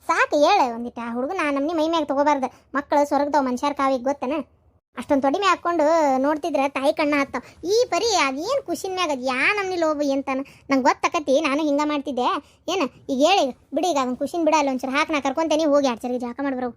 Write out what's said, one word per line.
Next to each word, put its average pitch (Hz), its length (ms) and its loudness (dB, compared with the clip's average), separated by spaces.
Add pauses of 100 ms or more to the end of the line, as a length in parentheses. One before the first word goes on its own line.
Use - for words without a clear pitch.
ಸಾಕು 370 300 0
ಹೇಳ 294 380 4
ಒಂದಿಟ, 240 240 -10
ಆ 233 140 -8
ಹುಡುಗನ 277 360 -4
ಆ - 20 0
ನಮ್ನಿ 285 220 -2
ಮೈ 320 160 0
ಮ್ಯಾಗ 330 160 0
ತಗೋಬಾರ್ದು. 277 480 0 (220)
ಮಕ್ಕಳು 285 340 2
ಸ್ವರ್ಗದವ್ 285 360 2
ಮನುಷ್ಯರ್ 262 300 -2
ಕಾವಿಗೆ 269 300 0
ಗೊತ್ತನ? 269 280 -2 (680)
ಅಷ್ಟೊಂದ್ 269 240 0
ತೊಡಿ 277 160 2
ಮ್ಯಾಗ 392 120 2
ಹಾಕೊಂಡು 330 720 2
ನೋಡ್ತಿದ್ರೆ 294 460 0
ತಾಯಿ 277 240 0
ಕಣ್ಣ 302 280 0
ಹತ್ತಾವ್. - 460 -8
ಈ 440 220 2
ಪರಿ 392 280 0
ಅದೇನ್ 320 460 0
ಖುಷಿನ್ 370 320 -6
ಮ್ಯಾಗ 359 160 -2
ಅದ್ 254 140 -4
ಯಾ 262 300 0
ನಮ್ನಿ 381 220 -4
ಲೋಭ 311 260 0
ಎಂತಾನ 269 380 -2 (300)
ನಂಗ್ 269 120 2
ಗೊತ್ತಾಕತಿ. 311 580 2
ನಾನು 294 220 0
ಹಿಂಗ 294 220 2
ಮಾಡ್ತಿದ್ದೆ 285 380 -2 (500)
ಏನ? 370 100 0 (260)
ಈಗ 269 200 2
ಹೇಳಿ 339 300 2 (160)
ಬಿಡಿ, 320 140 0
ಈಗ 320 140 0
ಅದನ್ 247 140 -4
ಖುಷಿನ್ 320 280 -4
ಬಿಡ, 311 140 4
ಅಲ್ಲಿ 285 140 2
ಒಂಚೂರು 254 200 -4
ಹಾಕ್, 311 180 0
ನಾ 302 100 0
ಕರ್ಕೊಂತೇನಿ, 302 440 0
ಹೋಗಿ 285 220 4
ಎರಡ್ 233 140 -2
ಸರಿ 247 180 -4
ಜಳಕ 240 240 -8
ಮಾಡ್ಬರೋ. 262 340 -4